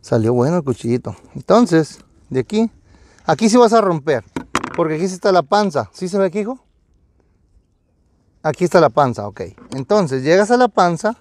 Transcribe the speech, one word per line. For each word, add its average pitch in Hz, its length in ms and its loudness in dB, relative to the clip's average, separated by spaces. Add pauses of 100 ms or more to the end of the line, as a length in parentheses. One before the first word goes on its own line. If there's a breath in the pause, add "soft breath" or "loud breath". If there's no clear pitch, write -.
Salió 117 320 0
bueno 135 240 0
el 160 60 -4
cuchillito. 120 520 -6 (200)
Entonces, 175 640 2 (300)
de 131 120 -2
aquí, 214 300 -4 (540 soft breath)
aquí 180 240 0
sí 214 60 2
vas 233 160 6
a 233 80 4
romper. 156 460 -2 (500)
Porque 160 200 -2
aquí 175 120 -4
sí 185 60 -6
está 185 180 -4
la 175 120 2
panza. 160 500 -2
¿Sí 185 160 -10
se 202 80 -6
ve 196 80 0
aquí, 180 140 -4
hijo? 233 200 -8 (1800)
Aquí 156 220 -2
está 170 160 4
la 143 80 4
panza, 120 380 -2
ok. 98 140 -14 (300)
Entonces, 135 520 -2
llegas 190 280 2
a 240 60 2
la 247 100 2
panza. 190 540 0